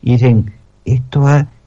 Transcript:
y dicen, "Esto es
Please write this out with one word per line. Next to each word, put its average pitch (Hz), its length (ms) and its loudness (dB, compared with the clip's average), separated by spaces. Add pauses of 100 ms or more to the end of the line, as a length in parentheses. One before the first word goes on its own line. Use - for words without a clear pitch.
y 123 120 -2
dicen, 117 400 0 (320)
"Esto 131 500 -2
es 147 80 2 (240)